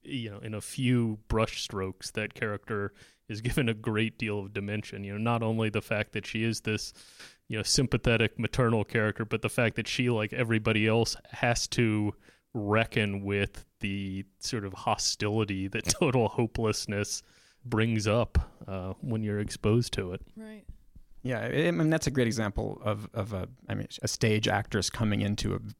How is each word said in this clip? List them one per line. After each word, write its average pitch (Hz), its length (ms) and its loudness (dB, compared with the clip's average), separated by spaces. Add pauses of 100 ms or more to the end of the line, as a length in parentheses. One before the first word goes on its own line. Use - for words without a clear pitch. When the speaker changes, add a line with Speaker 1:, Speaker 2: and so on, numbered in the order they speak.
Speaker 1:
You 123 260 -8
know, 101 80 -14
in 110 160 -10
a 104 60 -6
few 120 580 0 (100)
brushstrokes, 107 840 -2
that 107 220 -6
character 104 580 -4 (360)
is 110 120 -8
given 120 280 0
a 113 60 0
great 110 440 -2
deal 104 220 -2
of 98 120 -10
dimension. 104 520 -6
You 98 80 -8
know, 104 60 -6
not 117 240 0
only 113 260 0
the 101 140 -2
fact 107 300 -2
that 107 140 -6
she 110 180 -4
is 113 160 0
this, - 320 -2 (560)
you 117 80 -4
know, 104 80 -2
sympathetic 117 760 2
maternal 113 460 2
character, 107 400 0
but 110 180 -2
the 113 80 -2
fact 113 260 2
that 113 120 -2
she, 123 220 0
like 107 220 0
everybody 113 540 2
else, 110 300 4 (140)
has 120 380 2
to 107 460 2 (400)
reckon 104 680 2
with 101 400 -2 (160)
the 98 440 -4 (140)
sort 110 260 -4
of 95 80 -8
hostility 104 960 0
that 113 160 -4
<laughs> - 160 2
total 123 280 4
hopelessness 107 960 -2 (420)
brings 110 440 2
up, 110 300 2 (280)
uh, 95 340 -6
when 113 220 -2
you're 104 160 -2
exposed 107 540 2
to 90 200 4
it. 95 80 -6 (160)
Speaker 2:
Right. 214 280 -16 (580)
Speaker 3:
Yeah, 127 200 -2
I, 143 260 2
I - 20 4
mean, 165 200 2
that's 160 180 2
a - 20 2
great 123 160 4
example 107 580 -2
of, 104 300 -2
of 110 180 -4
a, 92 160 -4 (200)
I 104 60 -4
mean, 101 120 -4 (160)
a 110 60 -2
stage 107 400 2
actress 101 420 0
coming 107 300 0
into 104 340 0
a 95 60 -4 (200)